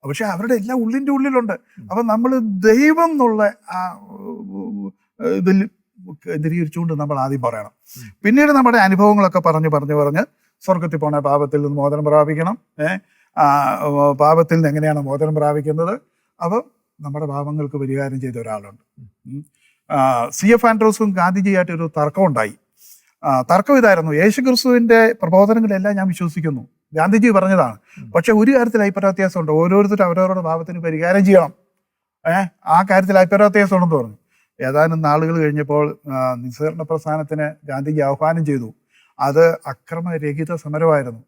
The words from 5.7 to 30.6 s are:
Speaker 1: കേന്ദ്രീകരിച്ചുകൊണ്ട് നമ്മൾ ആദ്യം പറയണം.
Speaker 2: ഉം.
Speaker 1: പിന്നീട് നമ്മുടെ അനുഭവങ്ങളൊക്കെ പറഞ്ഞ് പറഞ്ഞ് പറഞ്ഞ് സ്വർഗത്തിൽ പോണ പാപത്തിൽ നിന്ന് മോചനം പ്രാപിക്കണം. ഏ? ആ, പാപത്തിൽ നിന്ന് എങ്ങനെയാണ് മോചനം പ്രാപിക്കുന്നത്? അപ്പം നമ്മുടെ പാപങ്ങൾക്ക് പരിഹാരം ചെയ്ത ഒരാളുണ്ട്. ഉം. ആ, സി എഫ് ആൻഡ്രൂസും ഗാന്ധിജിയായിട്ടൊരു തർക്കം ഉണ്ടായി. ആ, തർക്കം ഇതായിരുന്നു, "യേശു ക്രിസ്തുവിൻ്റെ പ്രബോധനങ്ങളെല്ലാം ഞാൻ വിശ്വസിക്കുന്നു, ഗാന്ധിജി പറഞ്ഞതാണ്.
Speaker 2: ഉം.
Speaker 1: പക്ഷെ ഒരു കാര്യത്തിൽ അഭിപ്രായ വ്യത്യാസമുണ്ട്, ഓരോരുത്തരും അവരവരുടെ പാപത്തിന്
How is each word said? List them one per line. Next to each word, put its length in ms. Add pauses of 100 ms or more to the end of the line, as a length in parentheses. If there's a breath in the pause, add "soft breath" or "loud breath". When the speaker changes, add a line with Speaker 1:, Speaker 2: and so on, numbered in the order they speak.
Speaker 1:
കേന്ദ്രീകരിച്ചുകൊണ്ട് 680
നമ്മൾ 260
ആദ്യം 220
പറയണം. 300 (260 loud breath)
Speaker 2:
ഉം. 140 (120)
Speaker 1:
പിന്നീട് 280
നമ്മുടെ 260
അനുഭവങ്ങളൊക്കെ 640
പറഞ്ഞ് 300
പറഞ്ഞ് 240
പറഞ്ഞ് 320 (360)
സ്വർഗത്തിൽ 360
പോണ 220
പാപത്തിൽ 380
നിന്ന് 200
മോചനം 280
പ്രാപിക്കണം. 520 (240)
ഏ? 160 (400)
ആ, 400 (420)
പാപത്തിൽ 360
നിന്ന് 140
എങ്ങനെയാണ് 300
മോചനം 360
പ്രാപിക്കുന്നത്? 640 (460)
അപ്പം 180 (380)
നമ്മുടെ 240
പാപങ്ങൾക്ക് 520
പരിഹാരം 440
ചെയ്ത 160
ഒരാളുണ്ട്. 640 (260)
ഉം. 180 (460)
ആ, 380
സി 180
എഫ് 180
ആൻഡ്രൂസും 480
ഗാന്ധിജിയായിട്ടൊരു 840
തർക്കം 280
ഉണ്ടായി. 280 (720 soft breath)
ആ, 180
തർക്കം 360
ഇതായിരുന്നു, 340
"യേശു 300
ക്രിസ്തുവിൻ്റെ 800
പ്രബോധനങ്ങളെല്ലാം 760
ഞാൻ 120
വിശ്വസിക്കുന്നു, 600 (260)
ഗാന്ധിജി 360
പറഞ്ഞതാണ്. 480 (240 loud breath)
Speaker 2:
ഉം. 100
Speaker 1:
പക്ഷെ 220
ഒരു 240
കാര്യത്തിൽ 240
അഭിപ്രായ 280
വ്യത്യാസമുണ്ട്, 420
ഓരോരുത്തരും 520
അവരവരുടെ 380
പാപത്തിന് 380